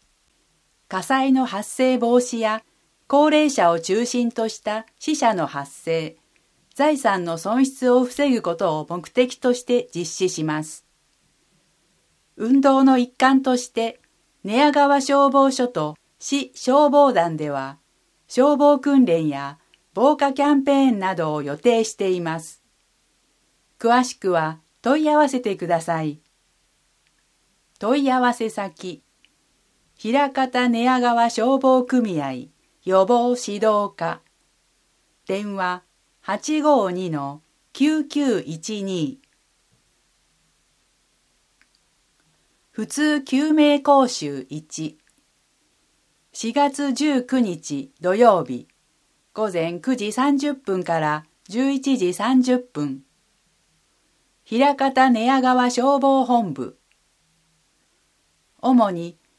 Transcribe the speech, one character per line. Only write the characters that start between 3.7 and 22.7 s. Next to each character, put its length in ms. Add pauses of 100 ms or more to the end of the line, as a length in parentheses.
を 80
中 240
心 260
と 180
し 120
た 260 (140)
死 160
者 180
の 140
発 240
生、 440 (580)
財 220
産 280
の 120
損 300
失 240
を 140
防 260
ぐ 100
こ 140
と 240
を 100
目 200
的 260
と 180
し 120
て 280
実 120
施 240
し 160
ま 180
す。 240 (1500)
運 240
動 240
の 140
一 140
環 300
と 140
し 120
て、 320 (440)
寝 120
屋 140
川 300
消 280
防 220
署 160
と 300 (240)
市 340
消 340
防 240
団 240
で 140
は、 280 (500)
消 280
防 220
訓 260
練 220
や 320 (340)
防 240
火 160
キ 120
ャ 100
ン 80
ペ 100
ー 220
ン 60
な 160
ど 180
を 80
予 160
定 240
し 120
て 160
い 100
ま 180
す。 240 (1160)